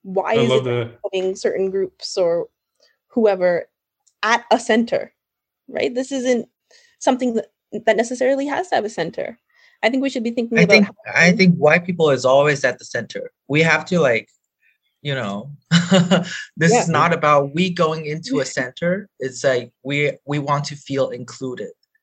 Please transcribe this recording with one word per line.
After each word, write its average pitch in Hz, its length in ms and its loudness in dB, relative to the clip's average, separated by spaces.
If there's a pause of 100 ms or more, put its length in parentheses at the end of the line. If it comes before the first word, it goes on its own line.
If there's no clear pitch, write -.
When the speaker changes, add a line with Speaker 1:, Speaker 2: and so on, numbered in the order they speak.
Speaker 1:
Why 190 300 -2
Speaker 2:
I 233 40 2
Speaker 1:
is 127 120 2
Speaker 2:
love 127 180 2
Speaker 1:
it - 20 -2
Speaker 2:
that. 120 340 -4
Speaker 1:
putting 190 320 -4
certain 190 360 -2
groups - 460 -6
or 170 300 0 (600)
whoever 185 600 2 (540)
at 233 300 2
a 233 80 4
center, 226 540 0 (540)
right? - 280 -4
This 262 160 -4
isn't 247 360 0 (520)
something 254 340 0
that, 226 140 -4 (380)
that 220 120 4
necessarily 254 480 0
has 285 240 -4
to - 60 -2
have 214 100 0
a - 40 -6
center. - 500 -8 (440)
I 220 60 2
think 254 140 0
we 277 60 0
should 254 140 -4
be 233 80 -4
thinking 233 260 -2
Speaker 3:
I - 60 6
Speaker 1:
about 175 100 4
Speaker 3:
think, 208 120 6
Speaker 1:
how - 80 -16 (200)
Speaker 3:
I 165 200 4
think 185 220 4
white 151 300 4
people 170 240 0
is 127 160 0
always 139 380 4
at 123 160 -2
the - 60 -20
center. - 460 -10 (160)
We 143 140 2
have 165 240 2
to, 180 140 0
like, 120 300 0 (720)
you 143 120 -6
know, 113 380 -6 (100)
<laughs> - 100 -8 (840)
this 160 160 4
Speaker 1:
Yeah. 240 80 4
Speaker 3:
is 165 80 -2
not 165 240 2
about 147 400 2
we 185 160 0
going 160 360 -2
into 160 340 -6
a 131 60 -2
Speaker 1:
<laughs> - 140 -8
Speaker 3:
center. 175 500 -4 (100)
It's 127 240 -8
like 123 280 0 (120)
we, 143 280 -2 (140)
we 147 140 -2
want 143 260 -2
to 147 100 -10
feel 135 340 -4
included. 123 600 -10 (340)